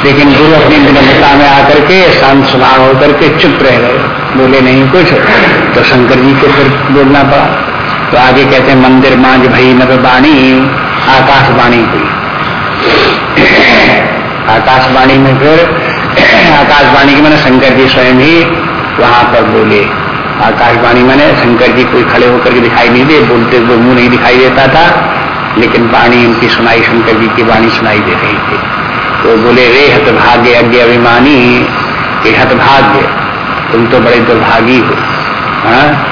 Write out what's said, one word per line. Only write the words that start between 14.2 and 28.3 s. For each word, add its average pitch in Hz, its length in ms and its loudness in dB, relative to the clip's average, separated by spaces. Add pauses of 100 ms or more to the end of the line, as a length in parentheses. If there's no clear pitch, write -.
आकाशवाणी 131 720 2
में 135 200 2
फिर, 156 440 2 (680)
आकाशवाणी 139 640 2
के 147 80 2
माने 302 140 2
शंकर 127 340 2
जी 131 180 2
स्वयं 127 240 0
ही 165 340 2 (560)
वहां 110 220 2
पर 113 180 0
बोले। 107 440 0 (560)
आकाशवाणी 117 600 0
माने 139 300 2
शंकर 120 340 0
जी 120 180 0
कोई 123 180 0
खड़े 120 240 0
होकर 123 280 0
के 123 60 0
दिखाई 120 280 0
नहीं 123 180 0
दे, 151 140 2
बोलते 117 360 0
हुए 120 200 0
मुंह 123 180 2
नहीं 123 160 0
दिखाई 123 260 0
देता 131 300 2
था, 160 480 0 (440)
लेकिन 117 280 0
वाणी 120 400 2
उनकी 117 220 0
सुनाई, 117 340 0
शंकर 113 300 -2
जी 110 140 0
की 113 160 -2
वाणी 113 260 0
सुनाई 110 300 -2
दे 95 140 -4
रही - 200 -4